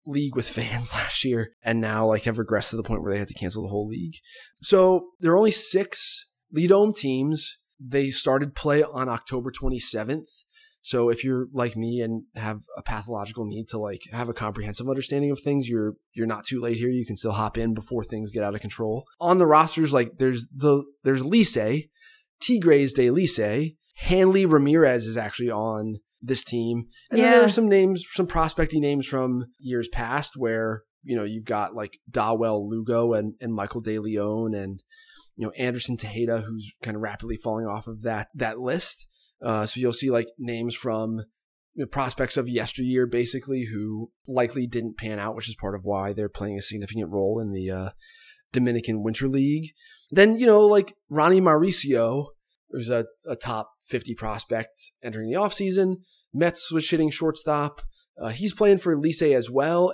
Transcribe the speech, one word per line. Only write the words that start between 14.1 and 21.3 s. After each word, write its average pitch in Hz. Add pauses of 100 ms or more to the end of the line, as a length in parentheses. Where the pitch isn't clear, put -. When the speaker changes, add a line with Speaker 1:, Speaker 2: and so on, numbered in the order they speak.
Speaker 1:
have 117
a 117
comprehensive 107
understanding 139
of 135
things, 139
you're, 107 (200)
you're 113
not 107
too 131
late 117
here. 117
You 127
can 110
still 110
hop 107
in 113
before 107
things 107
get 107
out 101
of 107
control. 110 (160)
On 175
the 180
rosters, 156
like, 120
there's 127
the, 143 (220)
there's 131
Licey, 151 (520)